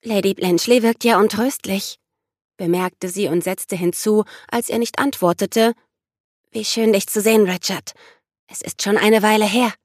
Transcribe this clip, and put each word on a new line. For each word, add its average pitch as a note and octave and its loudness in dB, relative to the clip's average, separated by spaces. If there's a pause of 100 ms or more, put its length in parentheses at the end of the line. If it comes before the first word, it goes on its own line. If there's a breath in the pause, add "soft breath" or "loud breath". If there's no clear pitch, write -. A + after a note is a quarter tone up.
„Lady G3 0
Bletchley F#3 2
wirkt A3+ 0
ja A#3 4
untröstlich“, G#3 -2 (580)
bemerkte F3+ -2
sie F#3+ -4
und E3 0
setzte F#3+ -6
hinzu, F#3+ 0 (240 loud breath)
als - -4
er A3 -2
nicht - -4
antwortete, A3+ 0 (800)
„Wie A3 -8
schön, A3+ 0
dich G3 0
zu G#3+ -4
sehen, G#3+ 4
Richard. - -6 (520 soft breath)
Es - -16
ist - -12
schon G3+ 0
eine G#3+ 4
Weile G#3+ 4
her.“ A3 0 (100)